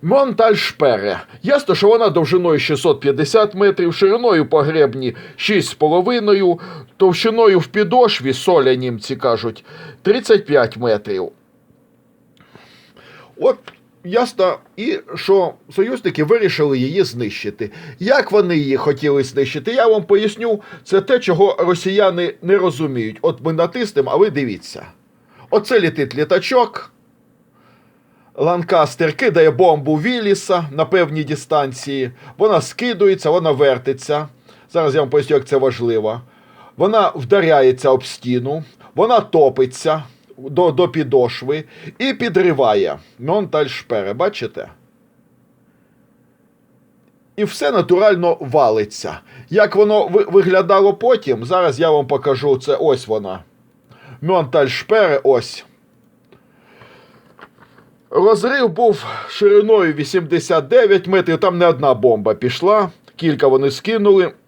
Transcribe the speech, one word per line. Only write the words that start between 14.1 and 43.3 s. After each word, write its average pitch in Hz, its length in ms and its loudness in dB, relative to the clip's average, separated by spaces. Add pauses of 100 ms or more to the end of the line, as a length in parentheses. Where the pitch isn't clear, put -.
і 233 220 -6 (160)
що 185 380 2 (220)
союзники 214 480 -2
вирішили 156 560 0
її 160 240 0
знищити. 110 680 -8 (280)
Як 240 320 0
вони 180 260 2
її 135 200 0
хотіли 143 460 0
знищити, 135 500 -4
я 233 140 2
вам 214 160 2
поясню. 208 580 0 (220)
Це 190 180 0
те, 247 180 0
чого 190 400 2
росіяни 175 840 0
не 180 160 0
розуміють. 131 640 -4
От 151 220 -4
ми 160 100 -4
натиснемо, 170 600 -2
а - 20 0
ви 202 140 2
дивіться. 127 560 -8 (640)
Оце 214 300 0
літить 156 360 -2
літачок. 185 760 -2 (1400)
Ланкастер 165 760 0
кидає 160 380 2
бомбу 151 440 2
Вілліса 196 760 -2
на 156 140 -2
певній 156 380 0
дистанції. 139 880 -4 (260)
Вона 196 240 2
скидується, 190 680 -2
вона 160 220 0
вертиться. 139 760 0 (460)
Зараз 156 220 0
я 156 60 2
вам 135 80 -2
поясню, 143 260 0
як 131 100 0
це 139 120 -2
важливо. 120 640 -2 (560)
Вона 202 380 2
вдаряється 143 760 2
об 127 160 2
стіну, 123 580 -6 (320)
вона 220 240 2
топиться 143 840 0 (340)
до, 143 340 0
до 170 160 0
підошви 139 760 -2 (360)
і 262 140 -2
підриває 131 840 0 (220)
Монтальшпере. 131 960 -4